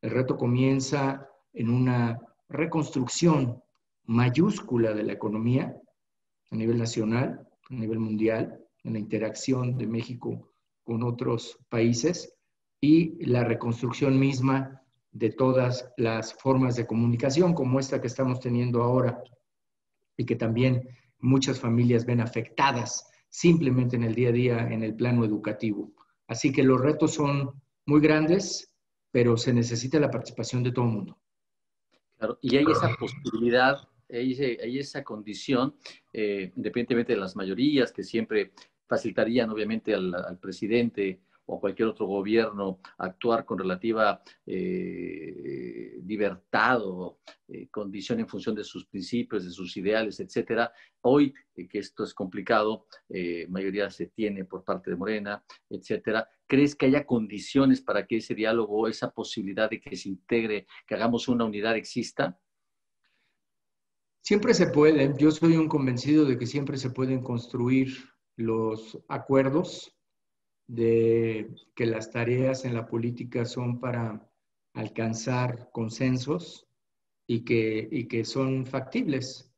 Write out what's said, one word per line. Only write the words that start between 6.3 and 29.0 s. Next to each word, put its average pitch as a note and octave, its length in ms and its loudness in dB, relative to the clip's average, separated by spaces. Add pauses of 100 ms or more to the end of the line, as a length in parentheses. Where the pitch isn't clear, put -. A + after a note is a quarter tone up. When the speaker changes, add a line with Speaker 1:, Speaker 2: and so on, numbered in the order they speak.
Speaker 1:
a A2+ 60 -10
nivel A2+ 240 0
nacional, A#2 680 -2 (220)
a B2+ 40 -12
nivel A2+ 260 -4
mundial, A2 580 -2 (260)
en A2+ 100 -6
la A2 60 -4
interacción B2 760 -4
de A2+ 80 -6
México A#2 680 -8 (320)
con A#2 200 -4
otros A#2+ 560 -4 (100)
países A#2+ 640 0 (460)
y E3 440 4
la B2 180 2
reconstrucción A#2+ 760 0
misma C3+ 600 0 (300)
de A2+ 180 0
todas B2+ 580 2 (100)
las A2+ 360 0
formas C3 420 2
de A2+ 120 -2
comunicación A#2+ 680 2
como C3+ 260 2
esta C3+ 220 -2
que C3 60 -4
estamos B2+ 320 -2
teniendo A#2+ 420 0
ahora A#2+ 400 2 (960)
y A#2+ 80 -2
que A#2 100 0
también B2 540 0 (300)
muchas C3+ 400 2
familias A#2+ 480 4
ven A#2+ 140 2
afectadas - 880 -2 (220)
simplemente B2+ 680 4
en A#2 80 0
el A2+ 120 0
día B2 140 2
a A#2 40 4
día A#2+ 340 2
en A2 140 -2
el G#2+ 140 -4
plano A#2+ 280 2
educativo. G#2 680 -2 (340)
Así B2+ 240 0
que C#3 120 4
los C3 180 6
retos D#3 320 2
son C#3+ 480 -2 (240)
muy D3 160 6
grandes, D#3 760 2 (360)